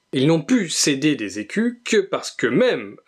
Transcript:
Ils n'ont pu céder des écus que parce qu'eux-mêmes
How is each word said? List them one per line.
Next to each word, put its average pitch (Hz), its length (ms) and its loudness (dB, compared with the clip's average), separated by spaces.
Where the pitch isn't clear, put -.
Ils 139 160 2
n'ont 165 140 2
pu 220 260 0
céder 147 480 0
des 104 240 -8
écus 233 440 -2
que - 120 0
parce 185 340 0
qu'eux-mêmes 139 680 0